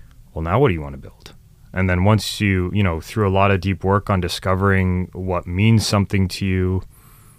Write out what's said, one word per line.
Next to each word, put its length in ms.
"Well, 80
now 160
what 100
do 60
you 60
wanna 180
build?" 360
And 180
then 140
once 360
you, 320
you 100
know, 180
through 280
a 20
lot 200
of 100
deep 240
work 240
on 120
discovering 920
what 340
means 400
something 420
to 180
you, 360